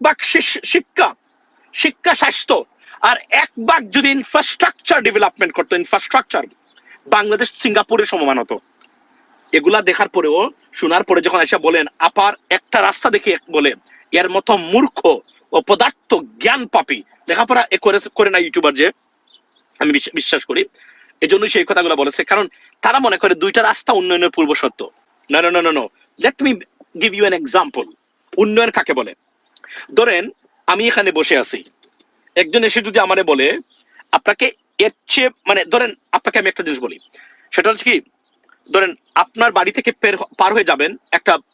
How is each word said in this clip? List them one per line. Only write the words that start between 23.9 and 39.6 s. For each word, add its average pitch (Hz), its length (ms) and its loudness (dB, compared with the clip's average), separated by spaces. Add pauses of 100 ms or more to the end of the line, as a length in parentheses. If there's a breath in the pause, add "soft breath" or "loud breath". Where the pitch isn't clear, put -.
উন্নয়নের 180 360 0
পূর্ব 151 240 0
শর্ত। - 300 -6 (480)
No, 151 100 2
no, 170 100 0
no, 175 100 0
no, 165 120 0
no। 127 140 -4 (340)
Let 277 260 0
me 226 140 -2 (360)
give 214 160 -2
you 202 160 2
an 185 140 -2
example। 160 480 -2 (460)
উন্নয়ন 214 320 2
কাকে 208 240 -4
বলে? 113 220 -6 (800 loud breath)
ধরেন 214 360 2 (380)
আমি 196 200 0
এখানে 202 240 0
বসে 156 260 0
আছি, - 260 -4 (720)
একজন 180 280 4
এসে 226 180 0
যদি 208 180 -2
আমারে 190 240 2
বলে, 143 360 0 (520 soft breath)
আপনাকে - 400 0 (260)
এর 214 140 2 (160)
চেয়ে, 254 220 0 (180)
মানে, 190 180 2
ধরেন 240 280 0 (180)
আপনাকে - 280 -2
আমি 190 100 0
একটা 190 140 -4
জিনিস 151 160 -6
বলি, 123 200 -10 (520 soft breath)
সেটা 202 200 0
হচ্ছে 220 200 -2
কি, 165 100 0 (720)
ধরেন 190 200 2 (220)
আপনার 226 360 0
বাড়ি 190 200 0